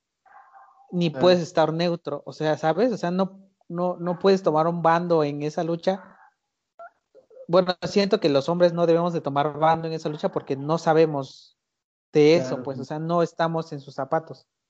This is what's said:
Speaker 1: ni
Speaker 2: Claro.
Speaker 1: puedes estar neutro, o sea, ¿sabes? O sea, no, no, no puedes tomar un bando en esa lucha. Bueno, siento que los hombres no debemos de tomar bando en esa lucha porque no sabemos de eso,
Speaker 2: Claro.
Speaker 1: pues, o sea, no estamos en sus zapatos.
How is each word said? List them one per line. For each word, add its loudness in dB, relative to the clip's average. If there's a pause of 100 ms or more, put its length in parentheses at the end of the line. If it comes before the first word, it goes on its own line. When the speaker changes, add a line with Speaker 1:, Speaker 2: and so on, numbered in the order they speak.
(920)
Speaker 1:
ni 0
Speaker 2:
Claro. -6
Speaker 1:
puedes 6
estar 0
neutro, -4
o -14
sea, -2
¿sabes? 0
O -4
sea, -4
no, -2 (300)
no, -4
no -6
puedes 4
tomar 2
un -2
bando 2
en -4
esa -4
lucha. -4 (1300)
Bueno, 2 (120)
siento 2
que 2
los 0
hombres 2
no 0
debemos 2
de -4
tomar -2
bando 2
en -6
esa -6
lucha -4
porque -6
no -2
sabemos 0 (540)
de 6
eso, -2
Speaker 2:
Claro. -10
Speaker 1:
pues, -8
o -10
sea, -10
no 0
estamos -4
en -10
sus -20
zapatos. -6 (220)